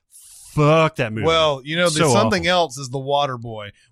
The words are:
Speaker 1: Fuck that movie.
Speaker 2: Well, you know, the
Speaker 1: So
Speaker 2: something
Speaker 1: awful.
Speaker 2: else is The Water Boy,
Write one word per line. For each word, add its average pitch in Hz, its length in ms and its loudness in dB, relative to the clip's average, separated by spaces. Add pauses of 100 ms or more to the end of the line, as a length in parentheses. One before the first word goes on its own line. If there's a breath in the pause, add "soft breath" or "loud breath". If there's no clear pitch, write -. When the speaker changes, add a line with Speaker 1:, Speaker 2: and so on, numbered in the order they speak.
(540)
Speaker 1:
Fuck 151 420 2
that 113 180 -4
movie. 113 140 -2
Speaker 2:
Well, 156 360 0
you 151 120 -8
know, 175 100 0
the 156 140 0
Speaker 1:
So 160 120 4
Speaker 2:
something 208 360 2
Speaker 1:
awful. - 20 0 (120)
Speaker 2:
else 135 180 -4
is 135 100 -12
The 131 80 -8
Water 139 400 -2
Boy, 110 320 -14 (220 soft breath)